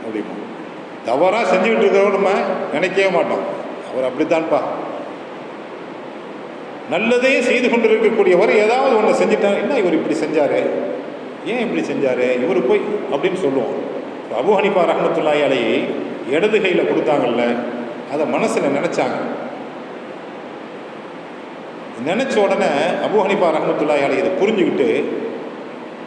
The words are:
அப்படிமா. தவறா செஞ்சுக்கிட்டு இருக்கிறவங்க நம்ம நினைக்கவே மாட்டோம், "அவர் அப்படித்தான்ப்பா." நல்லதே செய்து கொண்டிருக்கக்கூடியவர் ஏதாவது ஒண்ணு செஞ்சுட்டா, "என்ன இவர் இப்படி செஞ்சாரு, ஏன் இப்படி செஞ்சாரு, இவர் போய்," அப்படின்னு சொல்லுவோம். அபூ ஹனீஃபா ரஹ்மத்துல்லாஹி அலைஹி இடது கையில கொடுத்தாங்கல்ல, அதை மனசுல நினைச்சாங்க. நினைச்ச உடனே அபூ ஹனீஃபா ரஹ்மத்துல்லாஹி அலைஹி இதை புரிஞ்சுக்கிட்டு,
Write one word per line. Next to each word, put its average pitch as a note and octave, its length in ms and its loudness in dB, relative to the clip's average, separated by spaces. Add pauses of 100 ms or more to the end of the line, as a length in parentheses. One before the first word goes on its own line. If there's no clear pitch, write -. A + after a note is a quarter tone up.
அப்படிமா. G#2 340 -6 (680)
தவறா F3+ 360 2
செஞ்சுக்கிட்டு A3+ 420 2
இருக்கிறவங்க G3 280 4
நம்ம G3 180 2 (440)
நினைக்கவே F#3 360 2
மாட்டோம், A#2+ 340 0 (480)
"அவர் B2+ 200 0
அப்படித்தான்ப்பா." D#3 500 2 (2250)
நல்லதே B3 520 2
செய்து A#3+ 260 2
கொண்டிருக்கக்கூடியவர் G#3+ 840 4
ஏதாவது A#3+ 460 4
ஒண்ணு G3+ 180 4
செஞ்சுட்டா, G3+ 460 2
"என்ன B3+ 180 0
இவர் F3+ 160 2
இப்படி D#3+ 260 0
செஞ்சாரு, D3 500 2 (760)
ஏன் A3+ 140 -4
இப்படி E3+ 220 0
செஞ்சாரு, B2+ 600 0
இவர் F3+ 240 2
போய்," G#3 140 4 (300)
அப்படின்னு F#3 260 0
சொல்லுவோம். C3 380 0 (580)
அபூ F3 260 2
ஹனீஃபா F#3+ 220 2
ரஹ்மத்துல்லாஹி D#3 600 2
அலைஹி C3 440 2 (440)
இடது G3 300 2
கையில F3 280 2
கொடுத்தாங்கல்ல, A#2+ 680 2 (560)
அதை D3 220 0
மனசுல F#3 280 0
நினைச்சாங்க. C3+ 560 0 (3000)
நினைச்ச A3 300 0
உடனே G3 300 4 (360)
அபூ F#3 200 2
ஹனீஃபா F#3+ 260 2
ரஹ்மத்துல்லாஹி D3+ 560 2
அலைஹி C3+ 120 0
இதை - 140 0 (100)
புரிஞ்சுக்கிட்டு, D3 640 2 (1040)